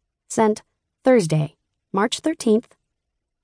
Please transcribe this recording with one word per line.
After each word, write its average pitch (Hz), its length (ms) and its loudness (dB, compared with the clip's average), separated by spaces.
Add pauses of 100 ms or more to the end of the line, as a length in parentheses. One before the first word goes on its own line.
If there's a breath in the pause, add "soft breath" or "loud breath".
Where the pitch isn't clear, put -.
(300)
Sent 214 340 -2 (400)
Thursday, 165 540 0 (340)
March 202 280 -4
thirteenth, 240 540 -2 (720)